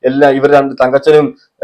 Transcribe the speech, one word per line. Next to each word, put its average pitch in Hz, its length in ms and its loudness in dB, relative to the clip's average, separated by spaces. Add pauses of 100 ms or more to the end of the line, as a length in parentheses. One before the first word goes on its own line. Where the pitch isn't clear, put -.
എല്ലാം 135 280 0
ഇവർ 139 200 0
രണ്ട്, 139 320 0
തങ്കച്ചനും, 147 540 0 (260)